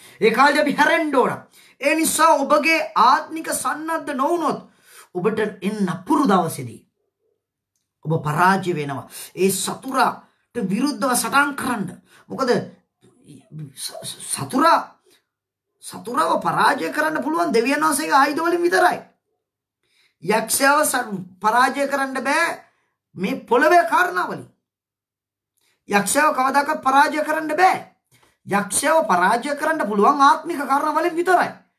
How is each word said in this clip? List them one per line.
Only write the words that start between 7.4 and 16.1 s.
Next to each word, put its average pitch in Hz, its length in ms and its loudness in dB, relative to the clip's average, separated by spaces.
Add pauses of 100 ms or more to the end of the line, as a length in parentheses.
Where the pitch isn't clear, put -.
ඔබ 156 180 -2
පරාජය 175 520 0
වෙනවා. 139 320 -8 (240)
ඒ 185 200 0
සතුරාට - 1120 -6
විරුද්ධව 247 500 -2
සටන් 277 400 0
කරන්න. 240 480 -8 (220)
මොකද 262 260 -4 (1200)
ස-, - 260 -12
ස-, - 200 -14 (100)
සතුරා, 285 520 0 (1040)
සතුරාව 240 560 -2